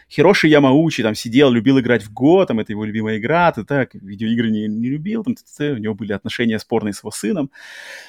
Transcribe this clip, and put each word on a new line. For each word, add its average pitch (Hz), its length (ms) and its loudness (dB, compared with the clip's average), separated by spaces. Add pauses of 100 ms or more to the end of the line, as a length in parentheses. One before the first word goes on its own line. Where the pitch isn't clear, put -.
(100)
Хироши 175 380 4
Ямаучи 147 560 4
там 107 120 0
сидел, 127 360 4
любил 120 280 4
играть 113 240 0
в 107 80 -18
Го, 170 340 4
там, 117 140 -2
это 107 120 -8
его 104 120 -8
любимая 107 340 -4
игра, 156 340 0
ты 107 120 -6
так 135 300 -2
видеоигры 110 560 -4
не, 107 180 -4
не 113 220 -4
любил, 196 340 -6
там, - 120 -4
т-т-т, - 380 -6
у 117 40 -6
него 107 160 -6
были 104 180 -8
отношения 110 480 -4
спорные 107 340 -4
с - 100 -16
его 107 80 -12
сыном. 190 380 -4 (580)